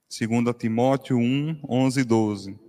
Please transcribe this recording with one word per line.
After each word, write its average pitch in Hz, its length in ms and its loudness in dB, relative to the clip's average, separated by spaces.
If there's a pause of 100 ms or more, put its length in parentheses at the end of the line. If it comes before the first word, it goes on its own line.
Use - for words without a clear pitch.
Segunda 117 460 0
Timóteo 123 640 0
um, 143 500 -2
onze 131 320 2
e - 20 2
doze. 104 640 0